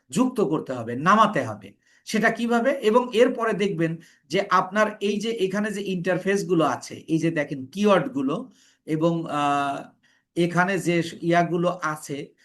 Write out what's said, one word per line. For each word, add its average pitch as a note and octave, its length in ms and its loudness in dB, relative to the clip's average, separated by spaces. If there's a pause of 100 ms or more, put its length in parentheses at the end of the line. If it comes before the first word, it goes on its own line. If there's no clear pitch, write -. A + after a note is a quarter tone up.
যুক্ত B3+ 320 0
করতে D3 320 -2
হবে, A#2+ 220 -8
নামাতে F#3 480 4
হবে। G#2+ 300 -10 (320)
সেটা A3 240 2
কিভাবে? A#3 420 0
এবং A#3+ 440 2
এরপরে A3+ 380 2
দেখবেন E3 440 -2 (320)
যে F3+ 100 0 (100)
আপনার G3 380 2 (140)
এই G3+ 180 -2
যে A3+ 120 -6
এখানে G#3 400 -2
যে G3 100 -6
ইন্টারফেসগুলো F3+ 840 0
আছে, B2 300 -4
এই D#3 240 -2
যে D#3+ 120 0
দেখেন C#3+ 340 -4
কিওয়ার্ডগুলো C#3+ 840 0 (340)
এবং, D#3+ 440 -2
আহ, C#3+ 480 -2 (580)
এখানে F3 440 0
যে E3+ 240 0 (180)
ইয়াগুলো E3+ 640 2
আছে D3+ 500 -8 (120)